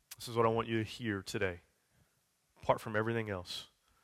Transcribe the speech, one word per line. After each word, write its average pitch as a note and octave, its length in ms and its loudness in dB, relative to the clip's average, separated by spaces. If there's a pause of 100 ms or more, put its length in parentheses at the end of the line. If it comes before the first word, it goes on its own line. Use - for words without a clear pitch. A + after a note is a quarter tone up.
(160)
This - 120 -10
is A2+ 80 -2
what A#2 100 6
I A2+ 40 6
want A2+ 180 2
you A2+ 160 2
to G2+ 40 -10
hear G#2 320 -2
today. F#2 400 -2 (1000)
Apart B2 180 2
from A2 140 -6
everything A2 360 2
else, - 360 -6 (380)